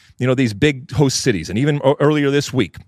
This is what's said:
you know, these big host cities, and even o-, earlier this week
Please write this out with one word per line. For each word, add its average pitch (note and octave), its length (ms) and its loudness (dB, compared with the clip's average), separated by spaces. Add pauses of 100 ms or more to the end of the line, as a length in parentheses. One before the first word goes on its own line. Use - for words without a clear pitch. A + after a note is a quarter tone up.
(180)
you B2 100 -2
know, B2+ 80 2
these A#2+ 180 0
big C3 380 -2
host C3+ 300 0
cities, F#2 280 -2
and G2 80 -4
even D3 240 0
o-, C#3 160 2
earlier D3 320 2
this C#3+ 220 -2
week B2+ 240 -2 (120)